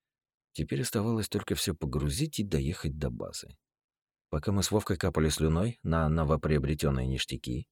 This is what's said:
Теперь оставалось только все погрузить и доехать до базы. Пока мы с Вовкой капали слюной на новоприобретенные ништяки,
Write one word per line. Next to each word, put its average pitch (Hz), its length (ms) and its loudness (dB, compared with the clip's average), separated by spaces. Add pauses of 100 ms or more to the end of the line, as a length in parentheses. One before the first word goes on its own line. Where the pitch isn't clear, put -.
(560)
Теперь 135 280 -2
оставалось 110 440 0
только - 260 -2
все 90 220 -2
погрузить 73 640 -2
и 104 40 0
доехать 76 540 -2
до 69 120 -2
базы. - 480 -10 (720)
Пока 82 240 0
мы 98 100 4
с - 80 0
Вовкой 101 240 2
капали 80 320 2
слюной 80 560 2
на 80 240 2
новоприобретенные 73 1000 2
ништяки, 65 640 -4